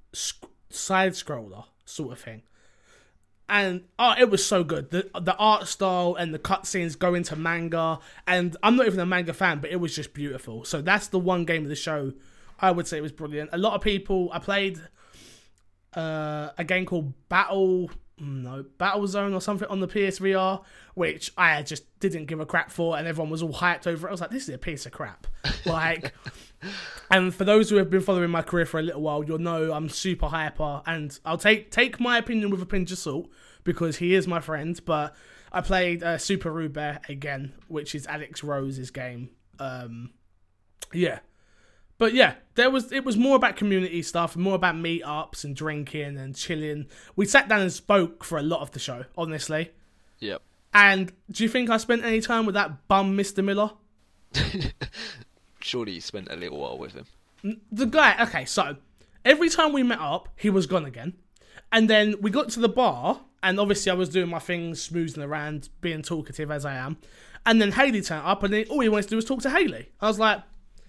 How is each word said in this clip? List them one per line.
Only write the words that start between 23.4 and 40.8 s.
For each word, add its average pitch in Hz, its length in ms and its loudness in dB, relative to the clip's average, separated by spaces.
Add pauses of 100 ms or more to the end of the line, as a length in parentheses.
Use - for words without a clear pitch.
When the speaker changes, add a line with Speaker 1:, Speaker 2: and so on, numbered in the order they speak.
Speaker 1:
all 156 100 -4
hyped 175 360 0
over 170 180 -4
it. - 40 -8
I - 20 -6
was 175 80 -8
like, 170 100 -8
"This 262 180 -6
is 135 60 -10
a 127 40 -12
piece 147 280 -8
of - 60 -16
crap." - 400 -12
Speaker 2:
<laughs> - 40 -6 (280)
Speaker 1:
Like, 160 480 -2 (960)
and 185 240 6
for 190 120 -2
those 214 260 8
who 214 60 6
have 180 120 6
been 185 120 4
following 180 300 2
my 165 120 0
career 170 240 0
for 160 140 -4
a - 20 -2
little 160 180 -6
while, 151 220 -2
you'll 156 160 -4
know 160 340 -2
I'm 151 160 -4
super 180 380 -4
hyper, 151 600 -4
and 156 380 -6
I'll 165 140 -2
take, 214 320 2
take 247 300 0
my 240 180 2
opinion 220 320 0
with 190 120 -2
a 175 40 -8
pinch 185 240 -2
of 185 80 -8
salt, 151 300 -6 (340)
because 165 360 -2
he 175 160 2
is 185 120 4
my 170 140 -2
friend, 156 440 -6
but 151 300 -2 (380)
I 180 80 -2
played, 175 420 0
uh, 170 160 -2
Super 180 320 -2
Rube 156 260 -6 (320)
again, 139 440 -8 (160)
which 151 260 -8
is 143 140 -8
Alex 151 340 -10
Rose's 139 480 -4
game. 127 400 -10 (300)
Um, 123 500 -10 (840)